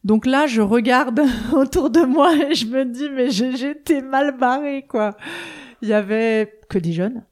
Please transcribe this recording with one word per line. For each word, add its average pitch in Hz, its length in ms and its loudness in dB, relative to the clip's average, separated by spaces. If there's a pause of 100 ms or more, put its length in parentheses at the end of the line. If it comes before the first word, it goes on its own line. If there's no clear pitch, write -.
Donc 214 240 2
là, 269 200 2
je 226 140 0
regarde 240 600 2 (180)
<laughs> - 140 -4
autour 277 380 2
de 311 100 4
moi 330 340 4
et 285 200 2
je 233 120 -2
me 262 180 -2
dis, 262 300 -6
mais 254 160 0
j'ai, 254 260 -2
j'étais 285 460 -2
mal 269 360 0
barrée, 269 500 -2
quoi. 214 280 -2 (680)
Il 220 60 -4
y 214 60 0
avait 214 640 0 (100)
que 196 100 -2
des 170 140 -2
jeunes 208 380 -4